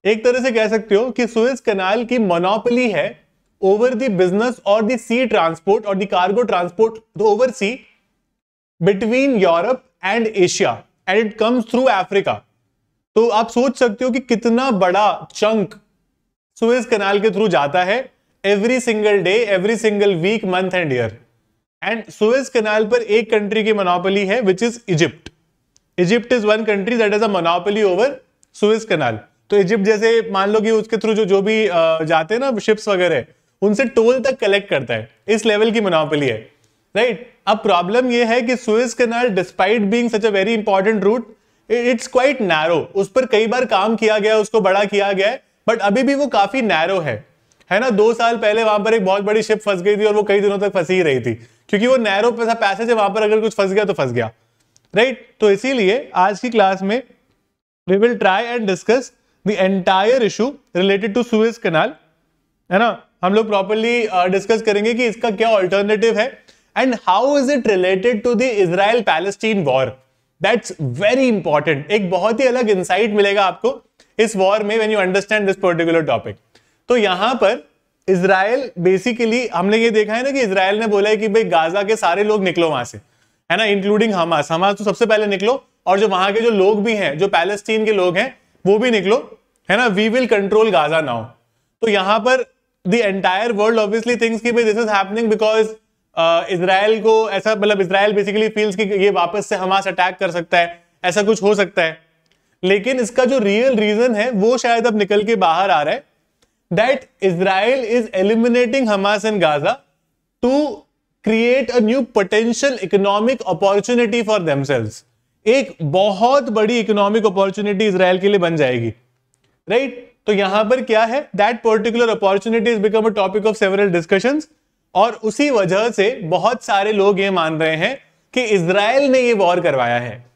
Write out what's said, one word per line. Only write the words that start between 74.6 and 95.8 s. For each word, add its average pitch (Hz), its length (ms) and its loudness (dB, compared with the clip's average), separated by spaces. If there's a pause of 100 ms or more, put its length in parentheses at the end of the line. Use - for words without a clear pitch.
में 208 140 -2
when 214 120 0
you 208 160 0
understand 196 440 0
this 190 160 -2
particular 165 420 2
topic। 110 260 -4 (560)
तो 247 80 4
यहां 202 380 0
पर 226 320 0 (420)
इजराइल 190 720 0
basically, 226 760 0
हमने 196 240 0
ये 226 120 2
देखा 214 240 0
है 240 100 -4
ना 277 80 -2
कि 269 100 -2
इजराइल 196 380 0
ने 220 80 -2
बोला 208 220 2
है 214 80 2
कि 220 100 -2
भाई 220 160 2
गाजा 170 400 0
के 214 120 0
सारे 190 280 0
लोग 214 200 0
निकलो 170 260 0
वहां 127 160 -4
से, 110 120 -18 (540)
है 175 60 2
ना, 220 60 -2
including 208 500 0
हमास। 165 380 -2
हमास 190 240 0
तो 208 80 -12
सबसे 202 220 0
पहले 214 220 0
निकलो 202 380 -2 (200)
और 190 140 2
जो 214 80 2
वहां 190 260 0
के 226 80 0
जो 233 80 2
लोग 202 340 2
भी 226 100 0
हैं, 160 240 -2
जो 190 100 0
पैलेस्टीन 202 580 -2
के 220 60 0
लोग 180 260 0
हैं, 247 200 -4 (280)
वो 202 140 4
भी 247 120 0
निकलो, 208 480 -2 (320)
है 202 60 2
ना, 247 100 2
we 214 220 0
will 247 180 0
control 208 380 2
Gaza 160 340 2
now। 120 240 -4 (580)
तो 233 60 0
यहां 202 320 2
पर 254 260 0 (420)
the 226 140 2
entire 196 500 0
world 220 280 0
obviously 220 380 -2
thinks 226 240 -2
कि 240 100 -2
भाई 233 120 2
this 214 160 0
is 220 100 -2
happening 208 400 -2
because, 214 380 2 (480)